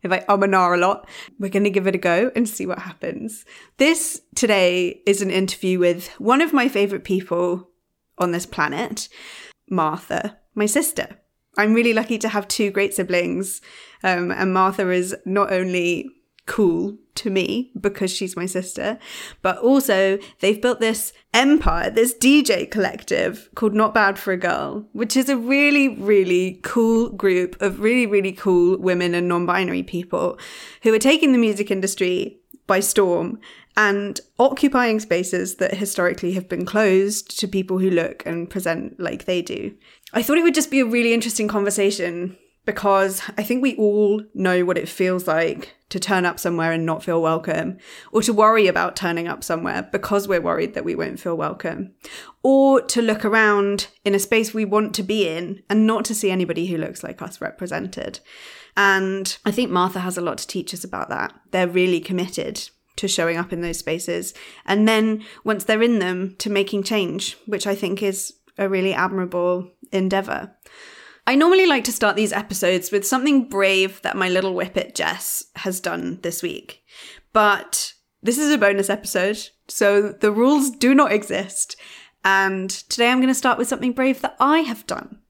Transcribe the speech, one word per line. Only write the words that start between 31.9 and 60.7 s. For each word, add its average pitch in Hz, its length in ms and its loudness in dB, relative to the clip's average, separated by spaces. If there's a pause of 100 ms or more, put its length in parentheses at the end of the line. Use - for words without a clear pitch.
by 190 120 2
storm 175 600 0 (360)
and 202 440 0 (180)
occupying 254 600 2
spaces 185 560 -2
that - 180 -2
historically 185 600 -2
have 185 140 -6
been 180 180 -4
closed 202 760 0
to 202 80 -2
people 190 320 -2
who 190 100 2
look 170 380 -2
and 170 240 -6
present 180 480 -6
like - 260 -8
they 180 160 0
do. - 320 -8 (400)
I 233 80 0
thought 285 160 2
it 339 60 4
would 339 100 4
just 311 160 0
be 269 120 4
a 247 40 4
really 233 280 2
interesting 226 340 -2
conversation 196 880 -2 (280)
because 196 560 0 (160)
I 208 60 -4
think 247 180 -2
we 262 140 0
all 208 480 2 (100)
know 180 320 2
what 175 140 0
it 170 100 -6
feels 185 380 -2
like 165 480 -2 (140)
to 185 100 -6
turn 185 260 0
up 175 140 -2
somewhere 165 320 -2
and 165 120 -2
not 160 200 -4
feel 170 180 0
welcome, 160 560 -2 (340)
or 220 120 2
to 233 100 0
worry 214 320 6
about 175 300 2
turning 170 320 -4
up - 160 -8
somewhere - 480 -4
because 196 360 -2
we're 180 140 0
worried 170 320 -2
that - 100 -6
we 170 120 -4
won't 160 240 -6
feel 170 180 -4
welcome, 165 560 -6 (480)
or 269 400 6
to 240 220 -2
look 214 200 0
around 202 600 2 (180)
in 202 120 2
a 196 40 2
space 220 320 0
we 220 140 -2
want 208 300 0
to 208 80 -4
be 202 240 0
in 175 420 -8
and 214 160 4
not 220 200 2
to 220 100 -4
see 196 160 0
anybody 175 340 -2
who 180 100 -4
looks - 280 -8
like - 180 -12
us - 180 -12
represented. - 800 -8 (560)
And 190 680 0
I 208 60 2
think 240 180 -2
Martha 185 300 0
has 185 180 -6
a 180 40 -6
lot 170 180 -4
to - 80 -10
teach - 260 -8